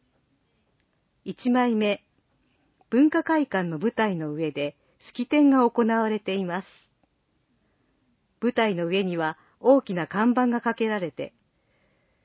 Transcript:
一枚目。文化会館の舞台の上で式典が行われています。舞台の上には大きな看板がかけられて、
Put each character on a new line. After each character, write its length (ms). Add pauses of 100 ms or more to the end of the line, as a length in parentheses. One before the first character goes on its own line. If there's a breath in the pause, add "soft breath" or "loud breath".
(1200)
一 260
枚 260
目。 280 (840)
文 200
化 140
会 240
館 220
の 100
舞 120
台 260
の 160
上 180
で 240 (320)
式 200
典 220
が 200
行 140
わ 260
れ 100
て 160
い 80
ま 200
す。 40 (1700)
舞 100
台 240
の 120
上 180
に 100
は 220 (240 soft breath)
大 200
き 120
な 140
看 240
板 160
が 120
か 140
け 140
ら 120
れ 120
て、 220 (920)